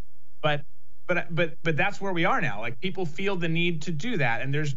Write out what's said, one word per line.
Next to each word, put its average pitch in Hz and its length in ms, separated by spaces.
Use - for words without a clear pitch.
but, 147 220
but, 175 240
but, 165 320
but 160 160
that's 196 240
where 190 120
we 170 120
are 226 160
now. 107 200
Like, 120 180
people 190 260
feel 196 300
the 170 140
need 170 340
to 180 80
do 202 260
that. 117 240
And 135 100
there's, 147 260